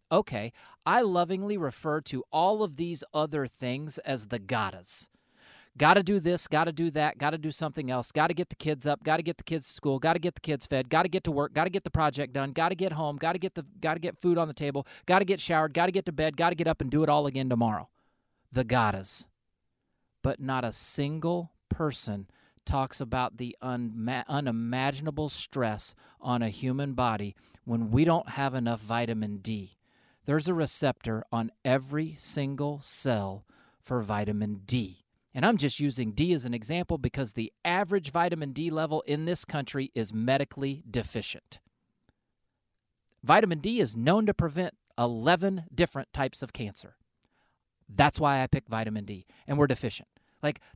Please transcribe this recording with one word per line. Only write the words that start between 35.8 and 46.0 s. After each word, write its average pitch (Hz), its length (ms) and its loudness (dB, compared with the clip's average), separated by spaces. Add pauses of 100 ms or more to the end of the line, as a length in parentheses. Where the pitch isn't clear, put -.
D 156 220 2
as 139 100 0
an 120 100 -4
example 151 440 -2
because 127 360 -4
the 113 200 -4 (100)
average 180 480 0
vitamin 170 400 0
D 151 180 -2
level 156 380 0
in 147 160 0
this 170 220 -2
country 135 500 -4
is 110 180 -2
medically 139 800 0
deficient. - 680 -6 (1600)
Vitamin 170 360 6
D 220 200 0
is 117 160 2
known 165 300 4
to 202 80 4
prevent 170 420 -2 (220)
eleven 160 640 2 (100)
different 139 380 0